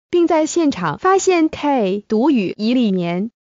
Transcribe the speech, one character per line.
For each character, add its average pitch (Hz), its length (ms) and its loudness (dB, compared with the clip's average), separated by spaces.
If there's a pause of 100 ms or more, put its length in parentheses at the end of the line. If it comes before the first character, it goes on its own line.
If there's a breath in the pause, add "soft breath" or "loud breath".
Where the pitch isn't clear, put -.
并 349 160 2
在 320 200 2
现 311 260 0
场 170 260 -4
发 381 200 2
现 339 320 2
K 208 580 -2
毒 240 240 2
与 208 260 0
一 220 160 -2
粒 240 180 2
棉， 180 380 -2 (120)